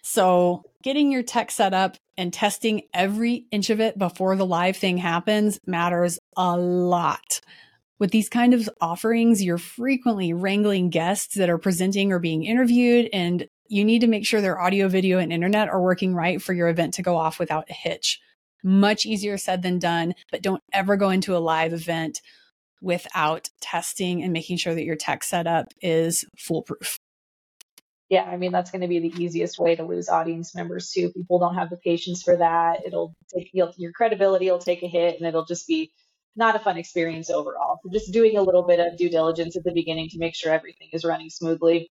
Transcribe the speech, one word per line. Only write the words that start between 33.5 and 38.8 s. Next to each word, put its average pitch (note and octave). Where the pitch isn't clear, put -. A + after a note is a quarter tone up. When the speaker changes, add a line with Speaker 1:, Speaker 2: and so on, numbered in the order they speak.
Speaker 2:
you'll, F3
your E3+
credibility F#3+
will F3+
take F3
a -
hit, E3+
and E3
it'll D#3+
just F3
be D#3+
not A3
a G#3+
fun F#3+
experience E3
overall. -
So F3+
just G3+
doing A3
a G3+
little F3+
bit F3
of E3+